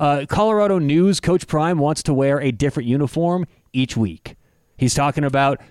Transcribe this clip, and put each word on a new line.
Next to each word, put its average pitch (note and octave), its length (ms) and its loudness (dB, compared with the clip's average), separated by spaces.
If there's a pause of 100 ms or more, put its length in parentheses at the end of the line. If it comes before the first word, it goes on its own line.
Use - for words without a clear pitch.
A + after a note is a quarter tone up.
Uh, C#3+ 280 0
Colorado G#3 520 2
news, E3 400 2
Coach F3+ 260 0
Prime D#3+ 320 0
wants D3 240 0
to D3+ 100 -2
wear C#3 280 2
a C#3 100 -2
different B2 380 -2
uniform D#3+ 580 0 (260)
each C3 240 -2
week. G2 380 -4 (440)
He's B2 160 0
talking D3 300 0
about C#3 360 0 (100)